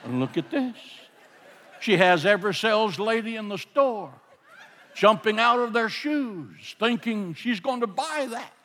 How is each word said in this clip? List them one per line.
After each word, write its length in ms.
And 160
look 180
at 120
this. 260
She 180
has 280
every 280
sales 460
lady 360
in 140
the 80
store 540
jumping 400
out 220
of 140
their 160
shoes, 880
thinking 560
she's 240
going 220
to 60
buy 440
that. 200